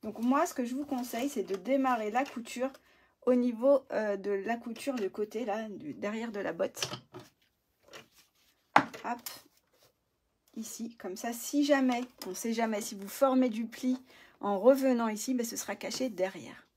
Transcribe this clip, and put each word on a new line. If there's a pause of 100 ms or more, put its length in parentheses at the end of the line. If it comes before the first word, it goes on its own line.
Donc
moi,
ce
que
je
vous
conseille,
c'est
de
démarrer
la
couture (540)
au
niveau, (100)
euh,
de
la
couture
de
côté,
là,
du,
derrière
de
la
botte. (2250)
Hop, (1400)
ici,
comme
ça,
si
jamais, (260)
on
sait
jamais,
si
vous
formez
du
pli (440)
en
revenant
ici,
ben,
ce
sera
caché
derrière.